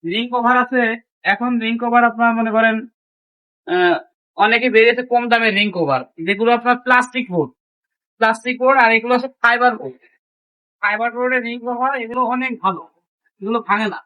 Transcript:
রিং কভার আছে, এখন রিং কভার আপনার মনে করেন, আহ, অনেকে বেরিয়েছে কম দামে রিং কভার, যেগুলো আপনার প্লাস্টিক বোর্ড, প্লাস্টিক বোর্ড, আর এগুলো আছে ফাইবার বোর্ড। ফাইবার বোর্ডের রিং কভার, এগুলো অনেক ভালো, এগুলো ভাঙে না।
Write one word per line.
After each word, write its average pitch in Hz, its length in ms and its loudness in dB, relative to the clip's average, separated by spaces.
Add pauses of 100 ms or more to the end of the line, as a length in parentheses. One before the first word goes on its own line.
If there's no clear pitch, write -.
(120)
রিং 220 200 -2
কভার 247 320 2
আছে, 247 180 0 (500)
এখন 240 180 -2 (140)
রিং 226 180 -2
কভার 240 280 2
আপনার 226 280 0
মনে 226 180 -2
করেন, 226 200 2 (960)
আহ, 175 220 2 (480)
অনেকে 226 300 2
বেরিয়েছে 233 280 4 (100)
কম 240 160 2
দামে 226 200 2 (100)
রিং 208 180 2
কভার, 139 240 0 (260)
যেগুলো 202 320 0
আপনার 240 260 0
প্লাস্টিক 247 500 0
বোর্ড, 147 160 -2 (680)
প্লাস্টিক 220 440 0
বোর্ড, 269 220 4
আর 226 140 6
এগুলো 240 200 0
আছে 262 100 -4 (140)
ফাইবার 240 380 4
বোর্ড। 131 160 -14 (840)
ফাইবার 220 340 -2
বোর্ডের 247 320 -2
রিং 240 80 -8 (100)
কভার, 247 260 -4 (100)
এগুলো 233 180 -6 (140)
অনেক 254 180 -4 (120)
ভালো, 190 180 -4 (580)
এগুলো 220 180 -4 (100)
ভাঙে 208 260 0
না। - 120 -12